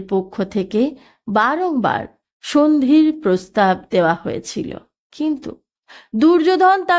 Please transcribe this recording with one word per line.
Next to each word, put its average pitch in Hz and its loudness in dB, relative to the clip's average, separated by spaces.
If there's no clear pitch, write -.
পক্ষ 190 -4
থেকে 208 -2
বারংবার 247 -2
সন্ধির 302 2
প্রস্তাব 185 0
দেওয়া 170 2
হয়েছিল, - -10
কিন্তু 302 -6
দুর্যোধন 349 4
তা 359 0